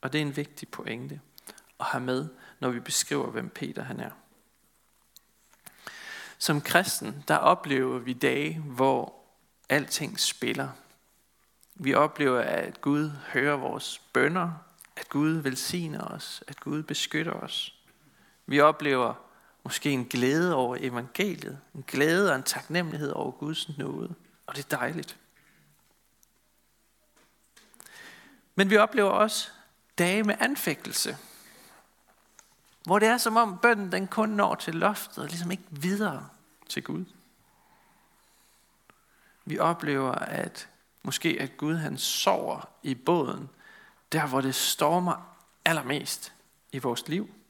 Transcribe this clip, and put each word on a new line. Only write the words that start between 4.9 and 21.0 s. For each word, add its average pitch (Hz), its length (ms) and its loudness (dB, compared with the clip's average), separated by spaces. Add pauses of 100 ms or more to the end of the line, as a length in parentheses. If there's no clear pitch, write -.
Som 147 220 2
kristen, 147 680 0
der 151 80 4
oplever 131 640 2
vi 123 140 -6
dage, 143 480 0
hvor 135 540 0 (540)
alting 139 520 -2
spiller. 127 480 -2 (1040)
Vi 135 200 0
oplever, 143 460 4
at - 400 -2
Gud 147 300 0 (220)
hører 143 240 2
vores - 460 -6 (100)
bønner, 170 400 2 (440)
at - 120 -12
Gud 151 220 2
velsigner 156 720 -2
os, - 460 -10
at - 140 -16
Gud 147 220 -4
beskytter - 500 -2
os. - 420 -6 (720)
Vi 143 140 4
oplever 143 540 4 (500)
måske - 260 -2
en 127 140 0
glæde 147 500 2
over 127 260 0
evangeliet, 135 800 -6 (140)